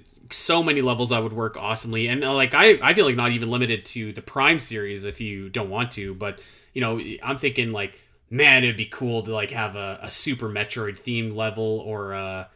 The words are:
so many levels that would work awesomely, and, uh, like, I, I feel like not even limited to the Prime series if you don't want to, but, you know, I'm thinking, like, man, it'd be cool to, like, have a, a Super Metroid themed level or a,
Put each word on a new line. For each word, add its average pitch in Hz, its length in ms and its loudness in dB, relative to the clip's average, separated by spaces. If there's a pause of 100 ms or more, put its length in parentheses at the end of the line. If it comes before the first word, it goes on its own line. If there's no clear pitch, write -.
(300)
so 170 340 2
many 147 180 2
levels 120 280 2
that 117 120 2
would 110 100 -4
work 110 240 -4
awesomely, 113 520 -2
and, 131 160 -2
uh, 135 100 0
like, 131 200 2
I, 196 280 10
I 151 120 6
feel 190 120 6
like 123 100 4
not 123 140 2
even 117 220 0
limited 117 340 0
to 107 260 -8
the - 100 -12
Prime 151 360 2
series 101 460 -6
if 101 160 -8
you 98 280 -8
don't 98 220 -4
want 120 220 -2
to, 98 220 -6
but, 98 260 -8 (340)
you 131 60 -4
know, 113 200 0 (220)
I'm 131 160 -4
thinking, 120 320 0
like, 101 280 -6 (340)
man, 135 300 6
it'd 117 140 2
be 107 100 -6
cool 117 360 -4
to, 107 100 -6
like, 104 180 -4
have 107 240 -6
a, 98 280 -8
a - 80 -10
Super 123 380 0
Metroid 104 520 -6
themed 113 340 -4
level 110 460 -2
or 101 320 -6
a, 95 440 -8